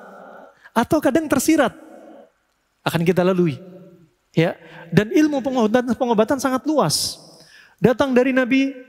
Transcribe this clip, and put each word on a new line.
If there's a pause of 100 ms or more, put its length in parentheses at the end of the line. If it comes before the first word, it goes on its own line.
(720)
atau
kadang
tersirat. (1040)
Akan
kita
lalui. (720)
Ya, (320)
dan
ilmu
pengobatan,
pengobatan
sangat
luas. (560)
Datang
dari
Nabi, (160)